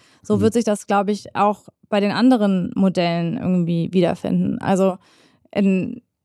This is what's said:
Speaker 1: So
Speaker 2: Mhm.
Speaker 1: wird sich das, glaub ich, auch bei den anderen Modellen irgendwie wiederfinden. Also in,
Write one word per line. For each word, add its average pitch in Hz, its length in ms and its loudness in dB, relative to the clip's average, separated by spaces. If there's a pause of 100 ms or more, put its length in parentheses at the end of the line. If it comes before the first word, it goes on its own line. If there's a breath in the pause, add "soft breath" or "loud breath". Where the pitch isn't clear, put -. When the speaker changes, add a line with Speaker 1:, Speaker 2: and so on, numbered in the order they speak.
(240 soft breath)
Speaker 1:
So 214 140 0
Speaker 2:
Mhm. 196 40 0
Speaker 1:
wird 214 120 2
sich 233 120 0
das, 208 220 -2
glaub 202 200 0
ich, 208 280 -6
auch 202 320 -2 (220)
bei 202 120 0
den 202 100 0
anderen 208 640 2
Modellen 170 600 0
irgendwie 170 560 -2
wiederfinden. 175 640 0
Also 190 380 0 (540 soft breath)
in, 190 500 -2 (240)